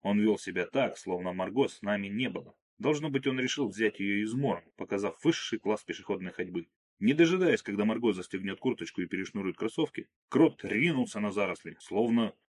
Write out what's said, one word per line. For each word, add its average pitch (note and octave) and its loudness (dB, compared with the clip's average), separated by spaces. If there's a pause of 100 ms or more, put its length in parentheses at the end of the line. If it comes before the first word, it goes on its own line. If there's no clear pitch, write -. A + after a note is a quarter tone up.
Он G#2 2
вел G#2 4
себя F2+ -2
так, - 0
словно F2+ -4
Марго F#2+ 0
с - -12
нами G2+ -2
не G#2+ -2
было. - -8 (220)
Должно D3+ 0
быть, C3+ 0
он C3 0
решил B2+ 0
взять G#2 0
ее G2+ 0
измором, A2+ -2 (120)
показав G2 -4
высший - 0
класс G#2 -2
пешеходной F#2 -6
ходьбы. - -6 (320)
Не A#2 4
дожидаясь, E3+ 4
когда G2+ -2
Марго A2 2
застегнет F#2+ -6
курточку G2+ -4
и E2+ -2
перешнурует F#2+ -4
кроссовки, - -4 (200)
Крот D3+ 4
ринулся B2 0
на G#2 -2
заросли, F#2 -4
словно A2+ 2 (180)